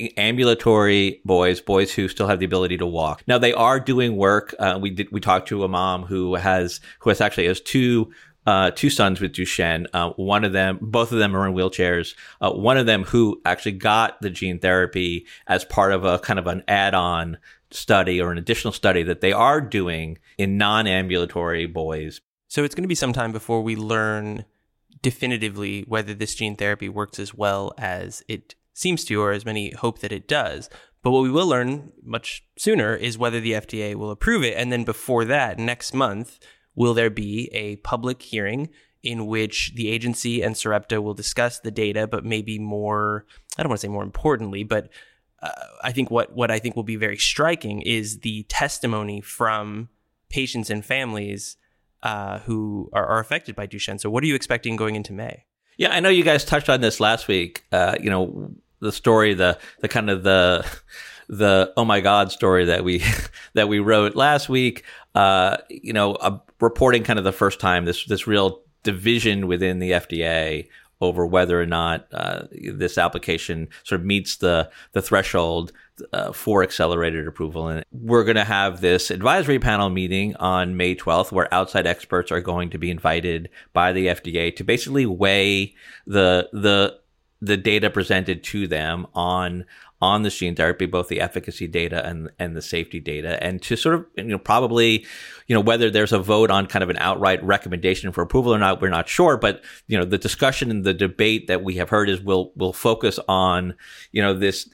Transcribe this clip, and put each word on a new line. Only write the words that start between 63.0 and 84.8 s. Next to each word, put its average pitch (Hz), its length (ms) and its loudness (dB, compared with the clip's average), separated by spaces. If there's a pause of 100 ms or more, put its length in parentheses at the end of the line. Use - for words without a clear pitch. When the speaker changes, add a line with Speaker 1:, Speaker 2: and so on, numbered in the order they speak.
Speaker 1:
<laughs> - 260 -20
that 104 140 4
we 104 100 2
wrote 104 380 4
last 143 320 2
week, 127 360 0 (300)
uh, 95 440 4 (100)
you - 240 -12
know, 104 220 2
uh, 98 240 -2 (220)
reporting 117 440 4
kind 110 140 0
of 95 60 -2
the 95 80 2
first - 280 0
time 90 240 2
this, 87 220 -2
this 98 200 -2
real 98 360 2 (200)
division 104 640 0
within 90 320 0
the 90 160 0
F 87 140 0
D 82 160 -2
A 80 440 -2 (320)
over 87 260 2
whether 87 340 4
or 85 60 0
not, 82 460 -2
uh, 50 300 -6 (100)
this - 440 -6
application 85 720 -2 (140)
sort 92 180 -2
of 87 60 -6
meets 101 300 -2
the, 85 340 2 (220)
the 98 100 0
threshold, 85 720 0 (400)
uh, - 200 -4
for 101 300 2
accelerated 82 640 0
approval. 80 420 -6
And 80 240 -6
we're 117 320 4
gonna 107 200 4
have 98 360 0
this 90 300 4
advisory 135 480 2
panel 104 320 2
meeting 95 460 -2
on 90 400 0
May 90 180 0
twelfth, 87 380 0
where 92 200 0
outside 92 340 0
experts 87 440 -2
are 85 100 0
going 87 300 -4
to 80 80 -10
be 87 120 -4
invited 85 580 -2 (240)
by 90 200 2
the 92 160 2
F 87 140 -2
D 85 160 -6
A 85 140 0
to - 120 -12
basically 127 420 0